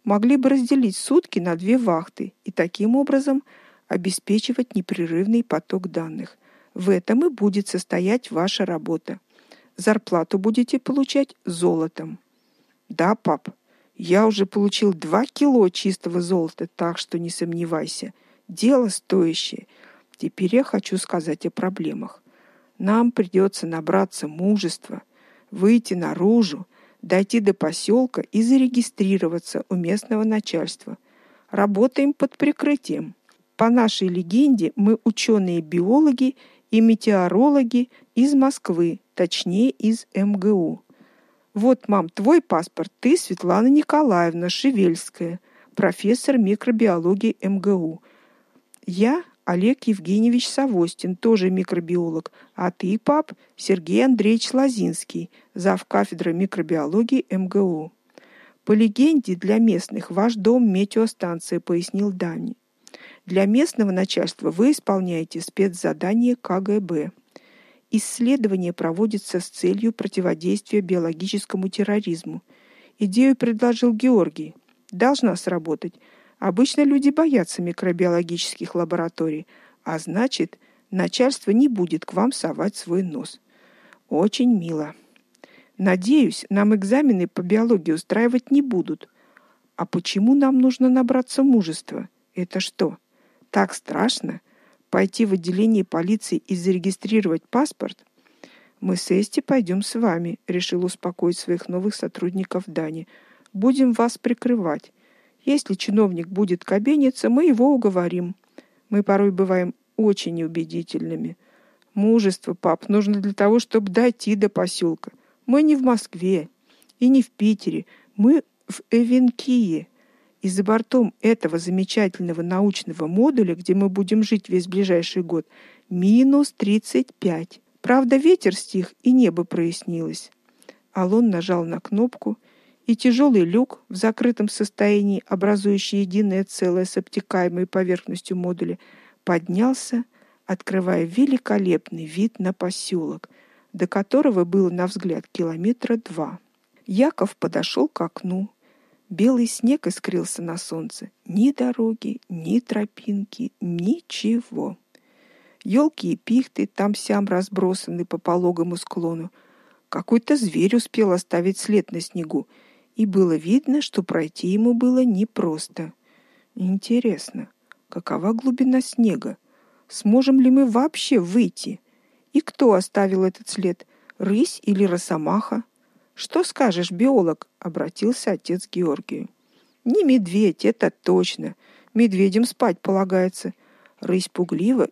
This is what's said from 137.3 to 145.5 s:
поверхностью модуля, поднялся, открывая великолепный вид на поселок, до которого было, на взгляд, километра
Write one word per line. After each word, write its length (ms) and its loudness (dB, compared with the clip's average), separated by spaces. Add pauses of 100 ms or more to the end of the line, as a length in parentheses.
поверхностью 680 -4
модуля, 420 -6 (460)
поднялся, 800 -2 (400)
открывая 600 -2
великолепный 1000 0
вид 340 -4
на 140 -2
поселок, 800 -6 (420)
до 140 -4
которого 580 0
было, 240 2
на 180 -2
взгляд, 460 -6
километра 640 -2